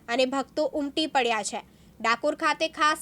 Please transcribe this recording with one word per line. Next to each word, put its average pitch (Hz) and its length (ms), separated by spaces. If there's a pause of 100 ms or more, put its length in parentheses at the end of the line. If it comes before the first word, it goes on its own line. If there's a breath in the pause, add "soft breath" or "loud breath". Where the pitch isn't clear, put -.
અને 254 180
ભક્તો 277 400
ઉમટી 302 420
પડ્યા 233 360
છે. - 180 (400 soft breath)
ડાકોર 233 340
ખાતે 311 320
ખાસ 311 340